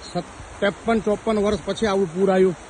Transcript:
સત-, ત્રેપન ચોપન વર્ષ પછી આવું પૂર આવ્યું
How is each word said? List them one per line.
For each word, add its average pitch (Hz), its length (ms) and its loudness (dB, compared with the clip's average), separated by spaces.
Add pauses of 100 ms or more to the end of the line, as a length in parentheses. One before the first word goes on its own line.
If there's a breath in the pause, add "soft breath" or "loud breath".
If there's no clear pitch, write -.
(100)
સત-, - 240 -6 (240)
ત્રેપન 214 420 0
ચોપન 214 440 0
વર્ષ 208 200 0
પછી 196 260 -2
આવું 196 220 2
પૂર 190 180 2
આવ્યું 185 240 4 (140)